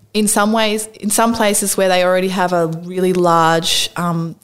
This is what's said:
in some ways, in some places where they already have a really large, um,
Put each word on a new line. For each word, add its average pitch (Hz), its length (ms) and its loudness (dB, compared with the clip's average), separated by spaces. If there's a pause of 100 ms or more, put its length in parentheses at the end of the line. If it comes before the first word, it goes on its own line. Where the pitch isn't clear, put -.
(140)
in 214 140 0
some 208 240 0
ways, 220 360 -2 (120)
in 208 100 -6
some 233 240 0
places 208 440 0
where 190 120 2
they 180 140 2
already 185 260 0
have 185 240 -2
a 170 140 2
really 180 460 -4
large, 165 840 2
um, 165 480 -4